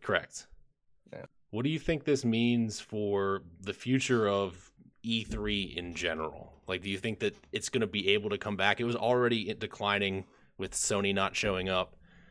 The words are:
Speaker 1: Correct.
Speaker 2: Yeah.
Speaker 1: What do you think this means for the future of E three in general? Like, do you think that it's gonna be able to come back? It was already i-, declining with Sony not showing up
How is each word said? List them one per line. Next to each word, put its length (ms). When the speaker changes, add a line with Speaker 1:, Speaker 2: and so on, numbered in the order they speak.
Speaker 1:
Correct. 460
Speaker 2:
Yeah. 120
Speaker 1:
What 140
do 60
you 100
think 240
this 200
means 560
for 640
the 120
future 540
of 440
E 200
three 400
in 200
general? 580
Like, 160
do 60
you 100
think 200
that 160
it's 180
gonna 180
be 220
able 200
to 80
come 200
back? 220
It 60
was 100
already 540
i-, 40
declining 720
with 140
Sony 400
not 220
showing 340
up 260